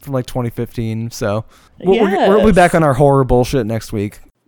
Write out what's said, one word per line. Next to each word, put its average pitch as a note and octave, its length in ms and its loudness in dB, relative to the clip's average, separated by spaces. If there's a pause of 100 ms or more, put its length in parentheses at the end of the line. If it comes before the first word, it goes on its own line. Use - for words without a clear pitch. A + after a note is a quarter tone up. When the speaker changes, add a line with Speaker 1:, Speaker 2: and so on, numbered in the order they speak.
Speaker 1:
from, C#3 120 -12
like, B2+ 140 -4
twenty A#2+ 240 -6
fifteen. A2+ 600 -8
So G#2+ 340 -6 (360)
we'll, F#3 200 2
we'll, A#3+ 280 2
we'll G#3 140 4
be G#3+ 40 4
Speaker 2:
Yes. G#3+ 80 4
Speaker 1:
back F3 220 4
on E3 80 2
our C#3 100 2
horror C#3 300 2
bullshit B2 420 0
next A2+ 260 -6
week. G#2 280 -6 (280)